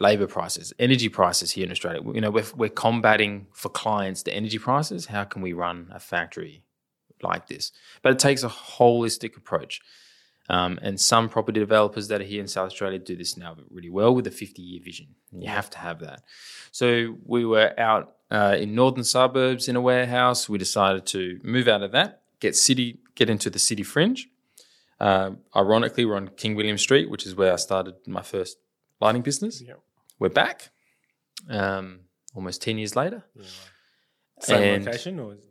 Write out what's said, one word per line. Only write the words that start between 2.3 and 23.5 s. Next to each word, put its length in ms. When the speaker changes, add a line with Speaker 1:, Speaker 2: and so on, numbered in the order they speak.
Speaker 1:
we're, 160
we're 140
combating 840
for 160
clients 540
the 120
energy 240
prices. 480
How 180
can 180
we 100
run 400
a 80
factory 640
like 260
this? 220
But 120
it 60
takes 240
a 60
holistic 880
approach. 460
Um, 340
and 180
some 280
property 320
developers 480
that 120
are 40
here 160
in 80
South 180
Australia 320
do 180
this 200
now 200
really 200
well 240
with 120
a 40
fifty-year 520
vision. 320
And 120
you 60
Speaker 2:
Yeah. 60
Speaker 1:
have 160
to 80
have 220
that. 240
So 520
we 200
were 340
out, 380
uh, 280
in 160
northern 300
suburbs 640
in 80
a 40
warehouse. 680
We 100
decided 480
to 380
move 240
out 140
of 100
that, 300
get 160
city, 420
get 160
into 200